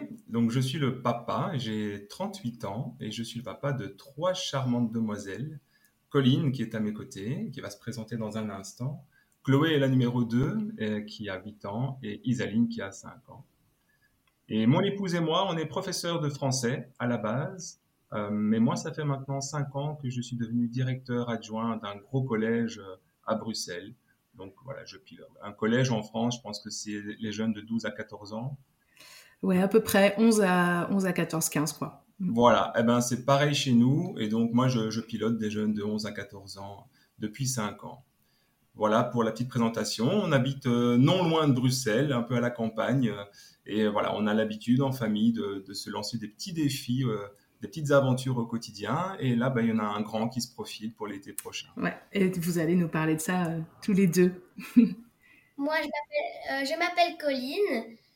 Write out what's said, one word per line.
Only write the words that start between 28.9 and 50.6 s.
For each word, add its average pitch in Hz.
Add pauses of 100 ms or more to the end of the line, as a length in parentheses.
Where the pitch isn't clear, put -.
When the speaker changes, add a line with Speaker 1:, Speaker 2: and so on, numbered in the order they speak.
Speaker 2:
Ouais, 190
à 190
peu 220
près 202
onze 226
à, 175
onze 196
à 185
quatorze, 160
quinze, 151
quoi. - (160)
Speaker 1:
Voilà, 117
eh 113
ben, 120
c'est 120
pareil 143
chez 135
nous. 139
Et 110
donc, 117
moi, 123
je, 113
je 110
pilote 110
des 107
jeunes 107
de 104
onze 107
à 98
quatorze 101
ans 98 (300)
depuis 110
cinq 104
ans. - (720)
Voilà 107
pour 120
la 110
petite 127
présentation. 113
On 185
habite, 135
euh, 120
non 175
loin 160
de 135
Bruxelles, 123
un 120
peu 123
à 120
la 120
campagne. 113
Euh, 101 (420)
et 107
voilà, 98
on 107
a 107
l'habitude 110
en 135
famille 110
de, 98
de 98
se -
lancer 104
des 107
petits -
défis, 135
euh, 107 (420)
des -
petites 147
aventures 131
au 113
quotidien. 117
Et 120
là, 120
bah, 113
il 113
y -
en 110
a 107
un 107
grand 110
qui 120
se -
profile -